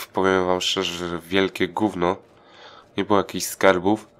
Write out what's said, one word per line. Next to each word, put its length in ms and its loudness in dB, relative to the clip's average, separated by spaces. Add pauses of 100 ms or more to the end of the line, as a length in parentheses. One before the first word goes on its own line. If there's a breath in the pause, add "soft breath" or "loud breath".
(140)
powiem 320 2
wam 160 0
szczerze, 460 -4
że 120 -8
wielkie 480 -2
gówno. 480 -2 (840 loud breath)
Nie 80 -2
było 140 2
jakichś 260 -4
skarbów. 600 2 (120)